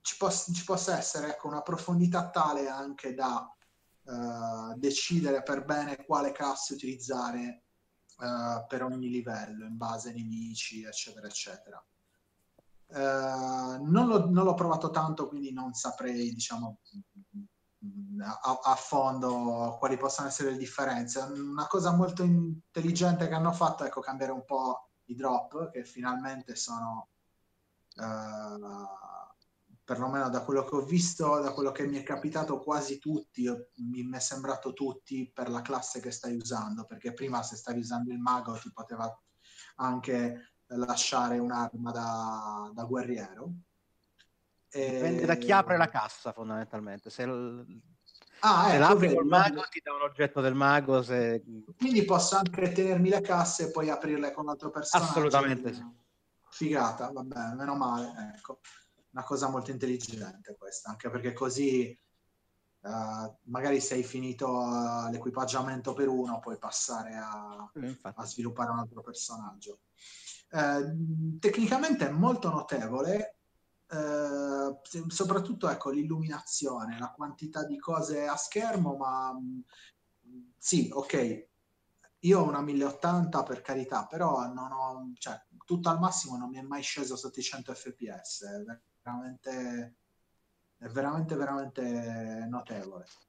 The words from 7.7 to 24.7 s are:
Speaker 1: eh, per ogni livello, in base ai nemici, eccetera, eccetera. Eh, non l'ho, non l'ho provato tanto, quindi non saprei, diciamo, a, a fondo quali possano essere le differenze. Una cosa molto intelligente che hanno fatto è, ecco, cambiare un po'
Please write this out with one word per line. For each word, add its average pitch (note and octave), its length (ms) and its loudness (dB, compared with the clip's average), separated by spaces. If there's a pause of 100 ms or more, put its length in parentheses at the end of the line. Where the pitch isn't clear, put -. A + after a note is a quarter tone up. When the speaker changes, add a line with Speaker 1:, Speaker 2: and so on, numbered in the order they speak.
Speaker 1:
eh, A#2+ 480 -2
per B2+ 140 -4
ogni B2+ 260 -4
livello, A2 560 -6
in A2+ 120 -10
base A#2 320 -6
ai A#2 80 -10
nemici, A2+ 640 -6
eccetera, G#2+ 440 -10
eccetera. - 560 -10 (1120)
Eh, C3 880 0
non F#3+ 280 6
l'ho, F3+ 200 6
non F3+ 160 8
l'ho F3+ 100 6
provato E3 360 2
tanto, D#3 380 0
quindi C#3 240 -6
non B2+ 200 -6
saprei, A#2+ 600 -4
diciamo, A2+ 460 -6 (1600)
a, C3 200 2
a C3 120 6
fondo B2 1040 2
quali C3 180 2
possano C#3 320 0
essere C3+ 220 0
le C3 80 -2
differenze. C3 640 -2
Una C#3+ 460 -4
cosa F3 260 4
molto F3+ 300 4
intelligente E3+ 1040 4
che D#3+ 80 -2
hanno E3 180 4
fatto D#3+ 320 2
è, - 20 -2
ecco, - 140 -4
cambiare C3+ 320 -4
un B2 120 -6
po' C3 460 -2 (160)